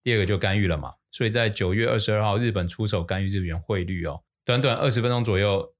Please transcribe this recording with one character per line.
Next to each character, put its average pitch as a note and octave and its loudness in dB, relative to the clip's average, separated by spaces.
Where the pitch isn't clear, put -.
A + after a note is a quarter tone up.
第 B2 0
二 A2 4
个 G2 4
就 F#2+ 2
干 G2 0
预 G2+ 2
了 D#2+ 0
嘛。 C2 -10
所 - -2
以 G#2+ 0
在 A2+ 2
九 F#2+ 0
月 A2+ 0
二 A#2 0
十 G#2+ 0
二 G#2+ 2
号， G#2 2
日 A#2 0
本 F#2+ 0
出 G#2+ -4
手 G2 0
干 F#2+ -2
预 F#2+ -2
日 G2 -2
元 E2+ -4
汇 F#2+ -2
率 F2 -6
哦。 D2 -8
短 B2 0
短 C3 2
二 C#3 0
十 A#2 2
分 A#2+ 2
钟 A#2+ 0
左 G2+ 2
右， G2 0